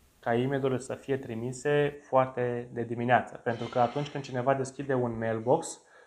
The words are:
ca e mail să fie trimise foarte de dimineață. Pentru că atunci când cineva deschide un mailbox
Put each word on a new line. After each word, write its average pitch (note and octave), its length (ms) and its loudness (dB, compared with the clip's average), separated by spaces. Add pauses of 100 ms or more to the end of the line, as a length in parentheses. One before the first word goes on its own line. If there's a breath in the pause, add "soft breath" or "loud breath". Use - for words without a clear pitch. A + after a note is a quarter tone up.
(200)
ca A#2+ 160 0
e B2 120 2
mail C3 320 0
să - 140 -8
fie C3+ 240 -4
trimise C#3 840 -2
foarte B2 680 0
de A#2+ 80 -4
dimineață. A#2+ 600 2
Pentru A#2 240 -2
că B2+ 120 0
atunci C#3+ 300 2
când C#3 140 -6
cineva C3 300 0
deschide C3 400 -2
un A#2+ 240 0
mailbox A2+ 640 0 (260 soft breath)